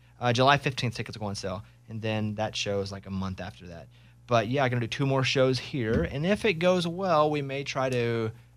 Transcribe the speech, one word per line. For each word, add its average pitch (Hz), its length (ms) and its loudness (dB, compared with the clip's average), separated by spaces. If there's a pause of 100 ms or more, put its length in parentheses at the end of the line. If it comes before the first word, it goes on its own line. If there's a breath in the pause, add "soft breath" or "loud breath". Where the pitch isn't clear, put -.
(200 soft breath)
Uh, 120 120 2
July 131 260 6
fifteenth, - 360 -4
tickets - 220 -10
will 107 80 -8
go 101 60 -4
on 101 60 -6
sale. 92 260 -6 (260 soft breath)
And 110 140 -10
then 107 340 -2
that 107 180 -4
show 101 260 -2
is, 98 120 -6
like, 98 140 -14
a 95 40 -10
month 95 300 -4
after 90 280 -12
that. 82 200 -16 (380 soft breath)
But, 113 200 4
yeah, 135 160 0
I'm 127 80 2
gonna 123 120 0
do 113 40 -2
two 139 200 -2
more 135 180 2
shows 131 340 4
here. 127 500 0
And 139 160 -4
if 208 200 2
it 208 100 4
goes 175 320 4
well, 170 440 2
we 147 120 0
may 139 220 -6
try 131 260 -2
to 117 400 0 (260 loud breath)